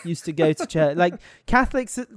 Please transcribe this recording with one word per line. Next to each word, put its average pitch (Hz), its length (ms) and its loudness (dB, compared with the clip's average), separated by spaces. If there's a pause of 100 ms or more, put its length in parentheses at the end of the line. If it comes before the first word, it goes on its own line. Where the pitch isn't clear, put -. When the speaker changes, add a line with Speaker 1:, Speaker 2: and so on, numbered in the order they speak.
Speaker 1:
used 170 220 -6
to 170 60 -6
go 156 200 2
to 311 140 -4
church. 151 300 0
Speaker 2:
<laughs> 175 80 4
Speaker 1:
Like, 175 100 2 (320)
Catholics, 254 520 0 (180)